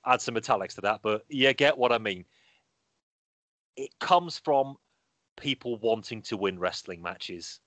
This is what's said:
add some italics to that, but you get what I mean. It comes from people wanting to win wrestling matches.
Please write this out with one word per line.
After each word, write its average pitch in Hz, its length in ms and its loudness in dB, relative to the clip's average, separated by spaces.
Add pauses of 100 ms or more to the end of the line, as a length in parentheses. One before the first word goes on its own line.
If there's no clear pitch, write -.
add 127 160 2
some 120 160 -4
italics 101 380 -2
to 98 60 -12
that, 104 200 0
but 107 280 -2
you 135 240 4
get 143 240 4
what 123 140 4
I 117 60 4
mean. 98 280 -4 (1500)
It 135 240 -10
comes 175 400 2
from 139 380 2 (580)
people 123 420 -4
wanting 110 460 -2
to 110 140 -6
win 95 220 0
wrestling 90 420 -6
matches. 87 640 -10